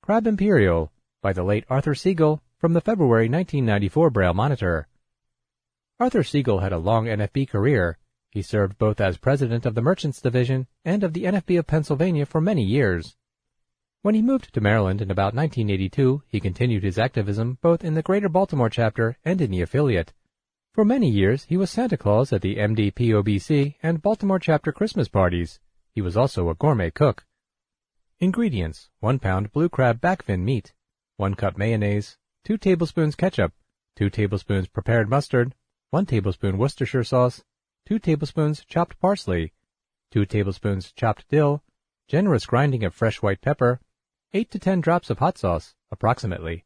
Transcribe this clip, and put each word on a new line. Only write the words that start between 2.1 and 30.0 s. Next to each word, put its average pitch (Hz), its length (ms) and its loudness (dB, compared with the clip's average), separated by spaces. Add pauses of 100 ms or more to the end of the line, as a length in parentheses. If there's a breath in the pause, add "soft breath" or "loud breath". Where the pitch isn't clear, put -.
from 165 160 0
the 170 80 2
February 123 480 2
nineteen 147 360 -2
ninety-four 104 440 2
Braille 95 240 2
Monitor. 95 540 -2 (1120)
Arthur 240 240 2
Siegel 123 360 0
had 98 140 -2
a 82 60 -2
long 110 280 0
N 107 140 -2
F 101 120 -2
B 135 120 -2
career. 101 540 0 (320)
He 101 100 -6
served 101 380 -2
both 107 200 0
as 92 180 0
president 127 480 -2
of 113 100 -2
the 117 60 -2
Merchants 151 400 -2
Division 127 440 0 (180)
and 202 200 -2
of 165 100 -2
the 180 140 -4
N 190 80 0
F 190 100 -2
B 180 120 2
of 160 100 -2
Pennsylvania 151 580 0
for 156 160 -2
many 127 220 0
years. 95 520 0 (880)
When 214 120 2
he 220 80 2
moved 262 300 -2
to 117 80 -2
Maryland 104 400 2
in 98 100 -4
about 98 240 -2
nineteen 123 340 -2
eighty-two, 127 580 0
he 107 120 -4
continued 104 440 -2
his 95 140 -2
activism 113 640 -2
both 170 220 2
in 160 100 -4
the 160 80 0
Greater 196 280 0
Baltimore 156 400 0
chapter 113 540 -2
and 180 160 -2
in 120 120 0
the 90 100 0
affiliate. 113 520 0 (600)
For 220 120 2
many 226 240 2
years, 104 340 2
he 175 140 -2
was 190 120 0
Santa 233 280 -2
Claus 107 340 2
at 98 100 0
the 98 160 -2
M 104 160 0
D 107 160 2
P 113 240 0
O 104 80 4
B 101 160 0
C 143 460 -2
and 165 180 -2
Baltimore 202 380 0
chapter 156 320 0
Christmas 202 380 -2
parties. 87 500 0 (340)
He 110 80 -4
was 90 140 -4
also 104 340 0
a 80 60 -2
gourmet 117 340 0
cook. - 360 0 (960)
Ingredients: 175 680 -2 (120)
one 127 180 0
pound 98 320 -2
blue 160 160 0
crab 120 320 0
back 180 240 -2